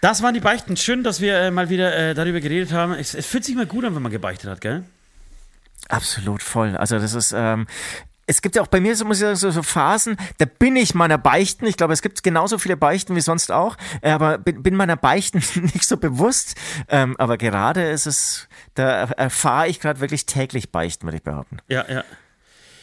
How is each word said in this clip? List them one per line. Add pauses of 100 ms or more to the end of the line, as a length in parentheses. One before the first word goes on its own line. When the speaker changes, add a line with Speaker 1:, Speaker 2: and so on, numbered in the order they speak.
Speaker 1:
Das
waren
die
Beichten.
Schön,
dass
wir,
äh,
mal
wieder,
äh,
darüber
geredet
haben.
Es,
es
fühlt
sich
mal
gut
an,
wenn
man
gebeichtet
hat,
gell? (1040)
Speaker 2:
Absolut
voll.
Also
das
ist,
ähm, (580)
es
gibt
ja
auch
bei
mir,
so
muss
ich
sagen,
so,
so
Phasen, (220)
da
bin
ich
meiner
Beichten,
ich
glaube,
es
gibt
genauso
viele
Beichten
wie
sonst
auch, (260)
äh,
aber
bin,
bin
meiner
Beichten (160)
<laughs> (120)
nicht
so
bewusst, (340)
ähm,
aber
gerade
ist
es, (280)
da
erf-,
erfahre
ich
gerade
wirklich
täglich
Beichten,
würde
ich
behaupten. (100)
Speaker 1:
Ja,
ja. (800)